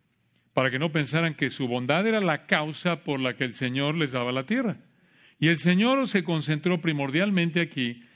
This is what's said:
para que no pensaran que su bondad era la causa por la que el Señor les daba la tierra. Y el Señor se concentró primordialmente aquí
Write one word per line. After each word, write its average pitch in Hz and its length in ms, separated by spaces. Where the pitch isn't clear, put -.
para 131 160
que 127 100
no 160 120
pensaran 156 440
que 135 140
su 127 200
bondad 127 360
era 220 140
la 165 260
causa 156 600
por 139 160
la 123 160
que 131 80
el 120 80
Señor 139 420
les 147 160
daba 123 220
la 131 120
tierra. 220 340
Y 151 80
el 165 120
Señor 233 500
se 180 160
concentró 156 560
primordialmente 170 800
aquí 127 420